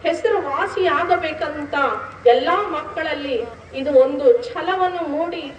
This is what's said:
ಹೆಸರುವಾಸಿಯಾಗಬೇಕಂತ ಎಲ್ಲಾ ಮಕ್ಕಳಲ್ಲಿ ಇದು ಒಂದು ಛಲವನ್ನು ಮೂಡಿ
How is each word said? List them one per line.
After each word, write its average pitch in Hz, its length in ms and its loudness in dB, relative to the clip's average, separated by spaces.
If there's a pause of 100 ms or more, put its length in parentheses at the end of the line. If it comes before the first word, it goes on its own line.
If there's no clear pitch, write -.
ಹೆಸರುವಾಸಿಯಾಗಬೇಕಂತ 339 1700 -2 (540)
ಎಲ್ಲಾ 330 420 4
ಮಕ್ಕಳಲ್ಲಿ 294 720 -4 (300)
ಇದು 269 200 -4
ಒಂದು 269 600 4
ಛಲವನ್ನು 359 540 -2
ಮೂಡಿ 311 520 -6